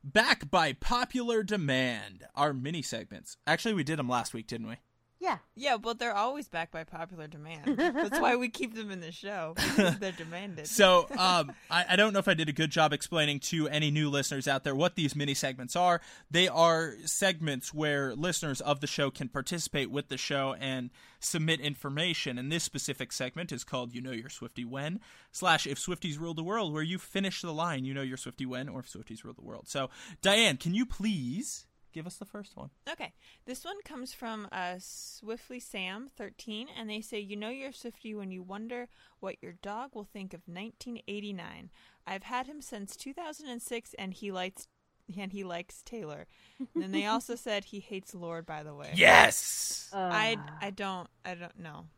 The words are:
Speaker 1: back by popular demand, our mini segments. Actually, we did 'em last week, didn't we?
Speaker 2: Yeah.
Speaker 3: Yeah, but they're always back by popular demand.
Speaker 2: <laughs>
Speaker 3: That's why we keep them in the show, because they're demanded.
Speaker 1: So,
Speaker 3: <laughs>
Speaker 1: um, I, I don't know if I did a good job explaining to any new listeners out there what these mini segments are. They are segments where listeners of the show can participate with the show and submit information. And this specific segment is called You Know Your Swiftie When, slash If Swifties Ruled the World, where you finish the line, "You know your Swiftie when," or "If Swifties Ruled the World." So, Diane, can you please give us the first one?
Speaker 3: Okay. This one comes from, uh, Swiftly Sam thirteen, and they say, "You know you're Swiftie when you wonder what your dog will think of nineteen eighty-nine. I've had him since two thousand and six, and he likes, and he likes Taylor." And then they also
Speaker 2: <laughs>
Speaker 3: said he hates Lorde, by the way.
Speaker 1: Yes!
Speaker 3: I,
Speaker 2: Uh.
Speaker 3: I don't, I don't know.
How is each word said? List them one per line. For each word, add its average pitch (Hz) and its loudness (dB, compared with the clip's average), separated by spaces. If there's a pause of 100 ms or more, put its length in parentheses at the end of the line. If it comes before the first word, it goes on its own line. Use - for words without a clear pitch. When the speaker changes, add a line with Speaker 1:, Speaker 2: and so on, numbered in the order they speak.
Speaker 1:
back 214 4
by 160 6
popular 240 2
demand, 131 0 (100)
our 147 4
mini 139 -4
segments. - -8 (100)
Actually, 170 4
we 165 2
did 156 0
'em 127 0
last 120 0
week, 113 -8
didn't 113 -8
we? 113 -10 (460)
Speaker 2:
Yeah. 320 0 (140)
Speaker 3:
Yeah, 254 2
but 226 -4
they're 233 0
always 247 0
back 165 -4
by 165 -8
popular 165 -10
demand. 160 -4
Speaker 2:
<laughs> - -
Speaker 3:
That's 302 2
why 247 6
we 247 0
keep 226 -6
them 220 -6
in 185 -8
the 165 -10
show, 180 -6
because 190 4
they're 190 -4
demanded. 170 -10
Speaker 1:
So, 185 8
Speaker 3:
<laughs> 277 -4
Speaker 1:
um, 180 6 (180)
I, 170 4
I 185 6
don't 208 8
know 196 4
if 190 2
I 180 6
did 160 0
a 147 -2
good 160 2
job 156 6
explaining 147 0
to 156 0
any 151 2
new 151 4
listeners 139 0
out 135 2
there 139 0
what 165 4
these 147 0
mini 143 0
segments 131 -4
are. 175 6 (320)
They 175 6
are 165 6 (100)
segments 156 0
where 143 2
listeners 151 0
of 143 2
the 147 -4
show 139 0
can 135 -6
participate 139 -2
with 139 -2
the 131 -6
show 135 0
and 131 -4 (300)
submit 160 2
information. 147 -2
And 131 -6
this 160 0
specific - -4
segment 151 -6
is 120 -8
called 123 -6
You 120 -8
Know 127 -8
Your 117 -8
Swiftie 120 -10
When, 143 -6 (320)
slash 165 4
If 139 -4
Swifties 165 -4
Ruled 165 -4
the 160 -4
World, 196 0
where 156 -2
you 170 -2
finish 196 -2
the 170 -6
line, 151 0
"You 135 -4
know 135 -4
your 131 -4
Swiftie 127 -8
when," 127 -6
or 131 -8
"If - -14
Swifties - -14
Ruled 117 -12
the - -20
World." - -12
So, 135 -2 (320)
Diane, 202 6
can 170 -2
you 240 4
please 190 -4 (260)
give 160 -12
us 180 -14
the 202 -14
first 202 -16
one? 143 -12 (180)
Speaker 3:
Okay. 294 -10 (320)
This 254 -10
one 403 -10
comes 262 -12
from, 220 -10
uh, 180 -4
Swiftly - -12
Sam 202 -8
thirteen, 220 -12 (100)
and 220 -10
they 214 -6
say, 214 -8
"You 202 -8
know 208 -6
you're 269 -10
Swiftie 226 -12
when 196 -8
you 185 -10
wonder 226 -10 (320)
what 190 -8
your 175 -14
dog 226 -8
will 208 -10
think 190 -12
of 175 -18
nineteen 220 -12
eighty-nine. 185 -10 (380)
I've 196 -8
had 254 -6
him 294 -14
since 202 -10
two - -12
thousand 311 -10
and 240 -8
six, - -8
and 190 -8
he 202 -6
likes, 185 -6 (500)
and 196 -6
he 196 -6
likes 175 -8
Taylor." 156 -10 (320)
And 269 -4
then 190 -6
they 202 0
also 233 0
Speaker 2:
<laughs> - -
Speaker 3:
said 208 -4
he 202 -12
hates 190 -12
Lorde, 170 -8
by 151 -10
the 151 -12
way. 147 -10
Speaker 1:
Yes! - 8
Speaker 3:
I, 196 2
Speaker 2:
Uh. - -12 (100)
Speaker 3:
I 202 -6
don't, 190 -6 (160)
I 180 -8
don't 175 -14
know. 160 -14 (100)